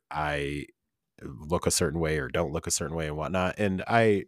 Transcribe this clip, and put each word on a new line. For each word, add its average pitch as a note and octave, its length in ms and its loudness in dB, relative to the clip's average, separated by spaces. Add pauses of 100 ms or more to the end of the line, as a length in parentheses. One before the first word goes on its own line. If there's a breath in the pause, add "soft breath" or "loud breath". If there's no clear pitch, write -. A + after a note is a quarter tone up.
(120)
I D2 560 -4 (560)
look D2 440 -2
a E2+ 40 4
certain D#2+ 280 2
way D#2 200 2
or C2+ 100 -4
don't D#2 240 0
look D#2+ 140 -4
a E3 40 -2
certain D#2+ 260 -2
way D#2+ 100 -2
and D2+ 100 -4
whatnot. F#2 400 0
And F#2+ 300 0
I A2 400 4